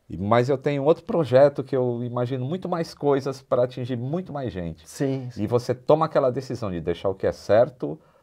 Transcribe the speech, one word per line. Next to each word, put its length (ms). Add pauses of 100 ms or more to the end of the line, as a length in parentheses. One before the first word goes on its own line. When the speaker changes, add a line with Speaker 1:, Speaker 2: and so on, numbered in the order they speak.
Speaker 1:
E, 80
mas 320
eu 80
tenho 260
outro 220
projeto 580
que 100
eu 300
imagino 400
muito 240
mais 260
coisas 480
pra 220
atingir 320
muito 380
mais 180
gente. 360
Speaker 2:
Sim, 440
sim. 100
Speaker 1:
E 60
você 260
toma 320
aquela 240
decisão 400
de 120
deixar 260
o 80
que 100
é 60
certo 640 (260)